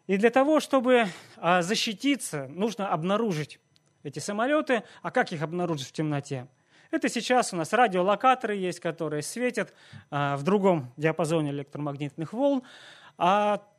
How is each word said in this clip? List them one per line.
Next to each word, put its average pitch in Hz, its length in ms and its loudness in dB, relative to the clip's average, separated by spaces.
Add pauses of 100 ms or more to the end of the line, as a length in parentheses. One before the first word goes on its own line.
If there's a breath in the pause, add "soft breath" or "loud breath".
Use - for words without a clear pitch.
И 190 80 2
для 220 140 4
того, 269 280 4
чтобы, 247 480 4 (300 loud breath)
а, 175 260 2
защититься, 196 840 -2
нужно 196 400 -4
обнаружить 185 720 -2 (420)
эти 147 160 -10
самолеты. 247 640 0 (180 loud breath)
А 165 120 -8
как 233 180 0
их 151 120 -6
обнаружить 165 440 -4
в - 60 -20
темноте? 143 560 -4 (420 soft breath)
Это 302 180 0
сейчас 247 440 0
у 185 40 -4
нас 160 160 -4
радиолокаторы 208 840 2
есть, 180 240 -4
которые 156 420 -4
светят, 233 500 -4 (380 loud breath)
а, 143 260 -2
в 139 60 -6
другом 180 540 2
диапазоне 156 540 0
электромагнитных 143 840 -8
волн. 269 320 0 (520 loud breath)
А 208 460 2 (160)